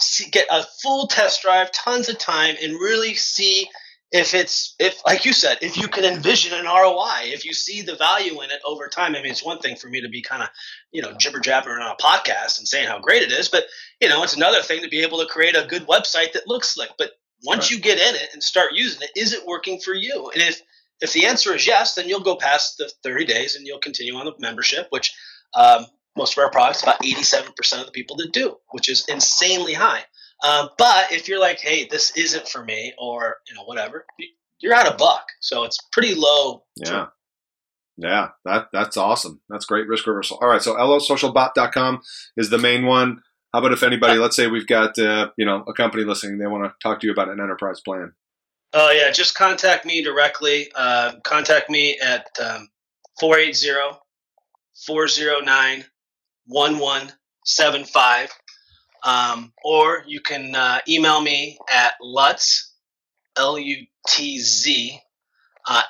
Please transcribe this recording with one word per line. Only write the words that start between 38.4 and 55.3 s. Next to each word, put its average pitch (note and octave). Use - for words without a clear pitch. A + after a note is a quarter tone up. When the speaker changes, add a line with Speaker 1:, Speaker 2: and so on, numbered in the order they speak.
Speaker 2:
that, G2+
that's G2+
awesome. G2
That's G#2
great G#2+
risk A2
reversal. G2+
All A#2+
right, A2+
so A2+
L B2+
O C#3+
social C#3
bot C3
dot B2
com C3
is A2
the A#2
main B2
one. B2+
How A#2+
about B2+
if B2
anybody, A#2+
Speaker 1:
Uh, A2+
Speaker 2:
let's A#2
say B2
we've A2
got, A2
uh, G#2+
you A2
know, G2+
a A2+
company A2+
listening, G2+
they G2+
wanna G2+
talk G#2+
to A2+
you G#2
about G2
an G2+
enterprise F#2+
plan? F#2
Speaker 1:
Oh, D3+
yeah, D3
just F3
contact F#3
me E3
directly. D3
Uh, B2
contact D3+
me D3
at, B2
um, A2+
four D#3+
eight D#3
zero, C#3+
four D#3
zero D3